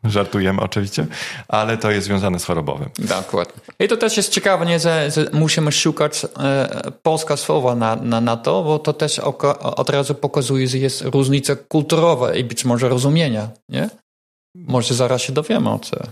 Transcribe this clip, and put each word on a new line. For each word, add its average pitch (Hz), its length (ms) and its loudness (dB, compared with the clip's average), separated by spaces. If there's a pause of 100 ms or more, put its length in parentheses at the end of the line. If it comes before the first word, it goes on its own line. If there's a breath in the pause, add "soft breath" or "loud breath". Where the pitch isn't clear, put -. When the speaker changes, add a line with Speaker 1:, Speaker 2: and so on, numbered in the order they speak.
Speaker 1:
Żartujemy 101 580 2
oczywiście, 107 440 -2 (420 loud breath)
ale 110 300 0
to 110 140 0
jest 98 160 0
związane 98 320 0
z - 60 -6
chorobowym. 73 440 -2 (100)
Speaker 2:
Dokładnie. 92 540 -2 (260)
I 196 80 2
to 233 100 2
też 226 200 0
jest 196 160 0
ciekawe, 185 320 2
nie? 170 140 2
Że, 156 320 2
że 151 220 2
musimy 151 380 2
szukać, 151 540 0 (140)
e, 139 520 -2 (100)
polska 160 360 0
słowa 127 380 2
na, 113 200 2
na, 117 260 0
na 117 160 2
to, 165 260 0
bo 151 160 0
to 151 140 0
też 151 260 -2
oko-, 139 400 0 (160)
od - 140 0
razu 139 260 0
pokazuje, 135 520 0
że 127 100 -2
jest 131 240 -2
różnica 135 540 2
kulturowa 156 800 2
i 131 100 0
być 117 220 -6
może 120 240 2
rozumienia, 127 600 2 (200)
nie? 156 200 -4 (640)
Może 127 380 -2
zaraz 123 280 2
się 139 120 -6
dowiemy, 147 360 0
o 110 100 -2
co - 180 -8 (140)